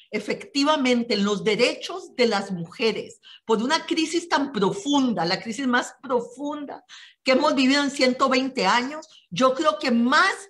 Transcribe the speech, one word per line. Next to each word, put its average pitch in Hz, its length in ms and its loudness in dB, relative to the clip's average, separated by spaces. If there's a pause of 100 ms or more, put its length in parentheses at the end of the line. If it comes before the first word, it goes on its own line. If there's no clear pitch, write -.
efectivamente, 254 1040 0
en 202 120 2
los 202 180 0
derechos 269 720 -2
de 240 100 4
las 202 260 0
mujeres, 185 680 -6 (260)
por 220 160 2
una 311 240 0
crisis 320 420 -2
tan 277 240 -2
profunda, 214 720 0
la 185 160 -2
crisis 254 260 -6
más 247 340 0
profunda 269 840 -6 (420)
que 254 60 2
hemos 285 240 2
vivido 269 280 4
en 269 80 -2
ciento 254 380 2
veinte 262 380 0
años, 254 400 0 (220)
yo 262 260 2
creo 311 240 0
que 262 120 -2
más 285 420 4 (160)